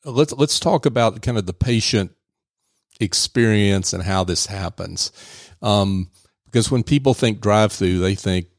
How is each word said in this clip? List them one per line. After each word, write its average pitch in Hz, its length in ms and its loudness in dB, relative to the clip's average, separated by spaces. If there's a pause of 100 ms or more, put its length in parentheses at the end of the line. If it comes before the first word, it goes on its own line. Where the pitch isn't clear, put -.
let's, 139 280 0
let's 139 280 0
talk 165 260 0
about 117 360 0
kind 120 160 -2
of 95 80 -4
the 90 60 -8
patient 110 600 0 (840)
experience 101 920 0
and 92 100 -4
how 95 220 0
this 90 220 -2
happens. 92 640 -8 (500)
Um, 98 480 0 (360)
because 117 240 0
when 127 120 0
people 135 320 2
think 110 260 -2
drive-through, 101 600 2
they 95 140 0
think 92 320 -2 (120)